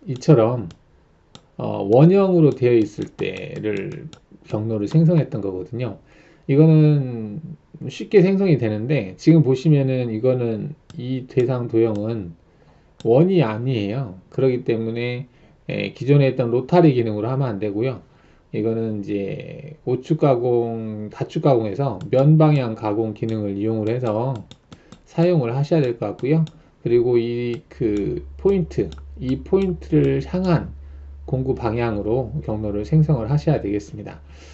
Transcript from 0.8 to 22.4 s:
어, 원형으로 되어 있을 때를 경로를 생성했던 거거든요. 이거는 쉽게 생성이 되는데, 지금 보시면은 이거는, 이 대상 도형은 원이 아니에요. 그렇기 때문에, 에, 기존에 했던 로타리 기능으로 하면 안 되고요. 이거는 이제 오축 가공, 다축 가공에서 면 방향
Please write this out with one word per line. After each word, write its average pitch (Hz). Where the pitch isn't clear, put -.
어, 104
원형으로 170
되어 123
있을 110
때를 98
경로를 110
생성했던 156
거거든요. 98
이거는 139
쉽게 -
생성이 190
되는데, 110
지금 160
보시면은 131
이거는, 113
이 127
대상 120
도형은 110
원이 160
아니에요. 110
그렇기 127
때문에, 117
에, 101
기존에 139
했던 123
로타리 139
기능으로 113
하면 135
안 107
되고요. 107
이거는 113
이제 101
오축 127
가공, 117
다축 -
가공에서 117
면 143
방향 147